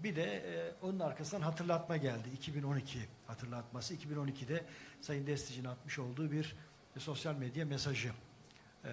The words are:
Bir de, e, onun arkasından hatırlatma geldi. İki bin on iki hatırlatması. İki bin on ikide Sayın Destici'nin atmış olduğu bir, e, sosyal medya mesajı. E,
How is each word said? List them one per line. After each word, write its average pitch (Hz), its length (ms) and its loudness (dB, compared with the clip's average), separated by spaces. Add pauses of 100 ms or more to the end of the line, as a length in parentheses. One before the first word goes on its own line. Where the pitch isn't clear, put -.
Bir 202 120 2
de, 160 60 4
e, 175 500 0 (100)
onun 185 180 2
arkasından 156 420 0
hatırlatma 165 540 4
geldi. 123 380 2
İki 143 200 -4
bin 143 80 2
on 139 140 4
iki 135 220 0 (280)
hatırlatması. 120 680 -4
İki 147 160 -6
bin 147 60 0
on 143 100 2
ikide 139 380 0 (360)
Sayın 143 260 -2
Destici'nin 139 380 0
atmış 127 340 -4
olduğu 135 340 0
bir, 156 240 0 (400)
e, 135 40 -6
sosyal 151 340 0
medya 135 300 0
mesajı. 135 440 2 (760)
E, 131 80 -6